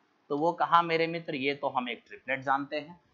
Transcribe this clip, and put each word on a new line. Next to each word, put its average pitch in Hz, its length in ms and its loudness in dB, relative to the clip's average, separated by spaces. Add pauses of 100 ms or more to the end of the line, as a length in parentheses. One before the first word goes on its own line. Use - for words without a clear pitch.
(300)
तो 143 80 0
वो 165 160 2
कहा 165 280 6
मेरे 165 260 2
मित्र 165 280 -6
ये 139 180 0
तो 139 140 -4
हम 123 200 -2
एक 113 180 -8
ट्रिपलेट 127 360 -6
जानते 139 360 0
हैं, 160 220 -12 (140)